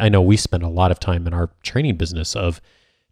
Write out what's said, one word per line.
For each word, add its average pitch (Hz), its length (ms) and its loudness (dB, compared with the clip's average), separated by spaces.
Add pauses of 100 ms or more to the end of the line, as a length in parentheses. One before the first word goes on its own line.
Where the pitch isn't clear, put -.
I 110 80 2
know 101 140 4
we 101 160 6
spend - 240 -2
a 82 60 -4
lot 90 220 2
of 87 100 0
time 87 260 -2
in 85 80 -4
our 85 160 -2 (120)
training 131 340 -2
business 82 380 -6
of 87 280 -4 (500)